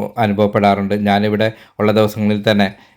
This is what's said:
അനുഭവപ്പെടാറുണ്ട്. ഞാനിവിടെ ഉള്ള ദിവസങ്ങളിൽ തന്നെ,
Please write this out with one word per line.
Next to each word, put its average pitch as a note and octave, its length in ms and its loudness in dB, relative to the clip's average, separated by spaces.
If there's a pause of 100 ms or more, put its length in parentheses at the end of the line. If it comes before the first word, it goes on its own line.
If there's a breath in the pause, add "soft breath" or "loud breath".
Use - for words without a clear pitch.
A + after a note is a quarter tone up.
(180)
അനുഭവപ്പെടാറുണ്ട്. G2+ 880 0
ഞാനിവിടെ G#2 460 0 (260 loud breath)
ഉള്ള G#2+ 140 0
ദിവസങ്ങളിൽ G#2+ 580 0
തന്നെ, G2+ 240 0 (220 soft breath)